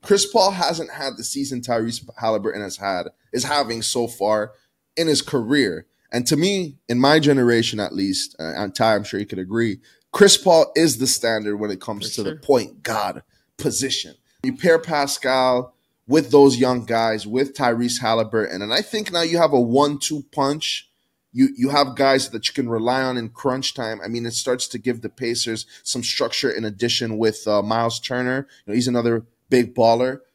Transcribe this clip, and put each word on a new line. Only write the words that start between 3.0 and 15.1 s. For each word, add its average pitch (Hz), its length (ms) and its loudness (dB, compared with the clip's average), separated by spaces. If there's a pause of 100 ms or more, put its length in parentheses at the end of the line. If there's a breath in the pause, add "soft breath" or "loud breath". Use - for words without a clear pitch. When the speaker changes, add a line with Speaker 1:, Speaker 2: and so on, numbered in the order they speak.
Speaker 1:
is 120 140 -4
having 127 360 -2
so 117 260 -2
far 107 440 -2 (460 soft breath)
in 165 100 0
his 147 160 2
career. 117 640 0 (240)
And 120 160 -2
to 156 80 2
me, 175 420 0 (100)
in 120 120 0
my 143 200 6
generation 120 600 2
at 95 160 -6
least, 95 440 -4
uh, 80 40 -8 (120)
and 95 200 -6
Ty, 113 220 4
I'm 101 60 -4
sure 101 160 -6
you 104 60 -4
could 92 140 -10
agree, 104 400 -2 (320 soft breath)
Chris 196 260 8
Paul 165 380 4
is 151 240 2
the 131 80 0
standard 107 500 -2
when 104 140 -4
it 92 100 -8
comes 104 280 -10
Speaker 2:
For - 80 -10
Speaker 1:
to 113 60 -6
the 92 80 -4
Speaker 2:
sure. 147 80 -14
Speaker 1:
point 117 440 -2
guard 104 400 -6 (340)
position. - 560 -6 (300)
You 127 140 -2
pair 160 200 4
Pascal 131 960 0 (320)